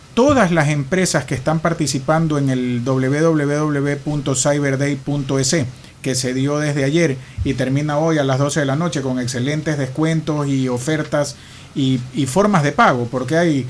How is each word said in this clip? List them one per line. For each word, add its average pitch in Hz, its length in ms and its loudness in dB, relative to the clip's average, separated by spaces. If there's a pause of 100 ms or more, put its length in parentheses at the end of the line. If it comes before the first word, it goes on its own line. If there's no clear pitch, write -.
(140)
todas 240 360 4
las 156 180 2
empresas 147 560 0
que 143 120 -4
están 156 240 -2
participando 156 800 0
en 139 120 2
el 123 320 -2
W 131 380 0
W 151 340 2
W 143 440 0
punto 143 360 -2
cyberday 143 640 0
punto 139 420 -2
E 135 60 2
C, - 200 0 (380)
que 131 140 -2
se 127 180 -2
dio 143 240 0
desde 147 240 -2
ayer 143 340 2 (280)
y 139 100 0
termina 139 440 0
hoy 160 200 2
a 139 60 2
las 135 160 0
doce 143 180 0
de 143 80 0
la 135 80 0
noche 165 260 -2
con 127 200 -2
excelentes 143 580 -2
descuentos 151 680 -2
y 131 200 0
ofertas 147 680 -2 (380)
y, 131 260 2 (140)
y 139 120 0
formas 190 360 2
de 147 100 2
pago, 143 380 2
porque 127 260 -2
hay 156 340 2